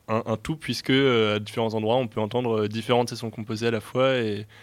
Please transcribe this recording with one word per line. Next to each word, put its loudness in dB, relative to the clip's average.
un, 0
un, 0
un -2
tout, -6
puisque, -6
euh, 4
à 0
différents -4
endroits, 2
on 0
peut -6
entendre, 0
euh, 0
différents 0
de -8
ces -10
sons -8
composés -6
à 2
la -2
fois. 0
Et, -2